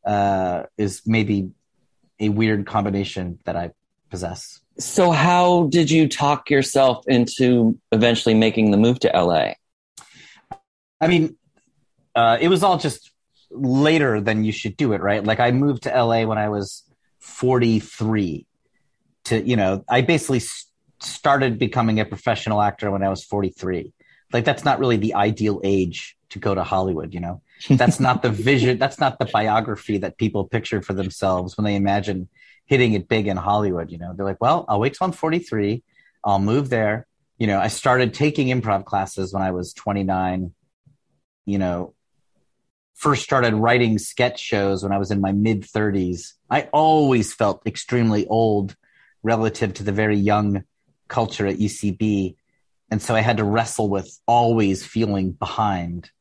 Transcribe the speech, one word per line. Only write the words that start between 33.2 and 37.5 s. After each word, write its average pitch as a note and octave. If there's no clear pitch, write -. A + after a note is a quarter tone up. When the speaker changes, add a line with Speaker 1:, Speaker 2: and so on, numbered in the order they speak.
Speaker 1:
in F#2+
Hollywood, F#2+
you F2
know? F2
They're G2
like, F#2+
"Well, C#3+
I'll G#2
wait C3+
till F#3
I'm F3+
forty-three, B2
I'll G2+
move B2
there." A2
You A2+
know, G2